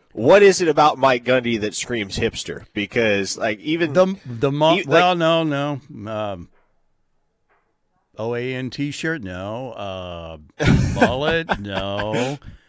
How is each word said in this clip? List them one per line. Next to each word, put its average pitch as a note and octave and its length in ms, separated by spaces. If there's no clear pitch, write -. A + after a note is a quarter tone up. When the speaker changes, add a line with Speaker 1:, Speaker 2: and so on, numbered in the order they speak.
Speaker 1:
what E3 300
is F#3+ 180
it F3 80
about D3 300
Mike B2+ 260
Gundy A#2+ 360
that G#2 140
screams G#2 440
hipster? - 540
Because, G#2 680
like, G#2+ 220
even D#3+ 320
Speaker 2:
The, F#3+ 240
the B2 240
mu-, D#3 240
Speaker 1:
e-, - 40
like D#3 100
Speaker 2:
well, F3+ 260
no, E3 300
no. C#3+ 360
Um, G2+ 380
O A2+ 160
A B2+ 200
N B2+ 140
t-shirt, D3 540
no. G#2 500
Uh, F2+ 640
Speaker 1:
<laughs> - 340
Speaker 2:
mullet, E3 680
no. G#2 800